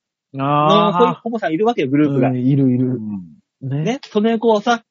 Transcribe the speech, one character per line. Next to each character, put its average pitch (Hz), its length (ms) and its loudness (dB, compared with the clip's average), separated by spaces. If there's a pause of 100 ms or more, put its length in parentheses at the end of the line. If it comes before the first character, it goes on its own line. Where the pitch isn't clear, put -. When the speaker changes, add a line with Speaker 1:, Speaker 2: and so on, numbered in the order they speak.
(340)
Speaker 1:
の 135 120 -6
Speaker 2:
あ 151 480 2
ー。 175 40 -4
Speaker 1:
保 160 140 4
育、 - 100 -10
保 233 100 -10
護 233 80 -6
さ 180 100 -4
ん 160 40 -4
い 160 40 0
る 214 80 -2
わ 240 100 0
け 202 60 -2
よ、 135 80 -2
グ 143 80 0
ル 147 120 2
ー 143 60 -2
プ 127 60 0
が。 131 80 2
Speaker 2:
う 127 40 -2
ん、 127 40 -4
い 127 180 2
る 135 180 2
い 123 40 2
る。 127 180 -2
Speaker 3:
う 104 720 -12
ん。 - 20 -8
Speaker 2:
ね。 143 140 -4
Speaker 1:
ね、 240 220 -4
そ 214 160 -2
の 226 100 2
横 226 220 2
を 208 80 0
さ、 233 300 -2